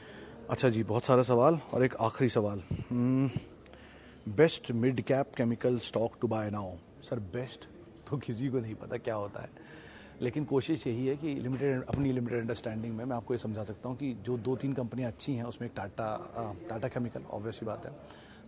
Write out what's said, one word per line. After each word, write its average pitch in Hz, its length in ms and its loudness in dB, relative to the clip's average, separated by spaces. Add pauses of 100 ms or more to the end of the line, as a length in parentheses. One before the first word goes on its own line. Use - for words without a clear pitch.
(500)
अच्छा 127 180 4
जी, 110 140 4
बहुत 107 220 2
सारे 127 200 8
सवाल 131 360 6 (140)
और 123 100 6
एक 127 160 2
आखिरी 113 300 4
सवाल, 101 320 2 (280)
हम्म, 127 400 4 (1040)
best 160 360 6
mid 120 260 4
cap 135 280 4 (160)
chemical 120 380 4
stock 113 320 0 (140)
to - 0 -
buy 110 260 0
now। 101 160 -4 (360)
सर, 123 160 -4
best 120 500 -8 (420)
तो 143 60 -2
किसी 123 320 -4
को 127 100 0
नहीं 110 160 -4
पता 113 220 -6
क्या 113 180 -2
होता 104 260 -4
है, - 80 -10 (760)
लेकिन 127 220 0
कोशिश 139 420 0
यही 123 200 0
है 139 100 2
कि 147 180 -2
limited, 131 480 0
अपनी 135 300 2
limited 120 280 0
understanding 113 560 -4
में 113 80 -4
मैं 127 120 -2
आपको 117 180 -2
ये 117 40 0
समझा 110 260 -4
सकता 110 240 -8
हूँ 127 80 -4
कि 131 180 -4 (100)
जो 123 140 0
दो 123 180 0
तीन 139 160 -2
company 123 380 -2
अच्छी - 240 -4
हैं 117 100 -2
उसमें 120 240 -6
एक - 80 -12
टाटा, 107 380 -4
अ, 107 540 -8
टाटा 117 200 -4
chemical, 123 320 -4
obvious 110 340 -6
सी 113 120 -6
बात 107 200 -6
है, 147 60 -10 (560)